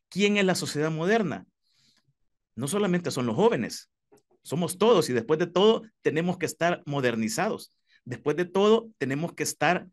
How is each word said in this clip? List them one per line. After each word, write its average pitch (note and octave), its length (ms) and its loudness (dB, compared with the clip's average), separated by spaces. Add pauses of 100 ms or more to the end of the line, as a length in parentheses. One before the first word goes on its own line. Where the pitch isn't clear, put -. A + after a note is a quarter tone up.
¿Quién G3+ 260 0
es G3+ 100 2
la F#3 100 2
sociedad D3+ 360 -4
moderna? D#3+ 540 -2 (1080)
No B2+ 120 -6
solamente F3 440 0
son B2+ 140 -2
los A2+ 100 -2
jóvenes, D3+ 540 0 (520)
somos E3+ 360 -4
todos A3+ 320 4
y B2 40 -2
después B2 260 0
de E3+ 80 0
todo G#3+ 360 4 (180)
tenemos E3 360 -2
que - 80 -6
estar E3+ 400 -2
modernizados. B2+ 920 -4 (260)
Después C3+ 320 -4
de F3 100 -2
todo G#3+ 520 2
tenemos C#3 360 -4
que D#3 100 -6
estar D#3 500 0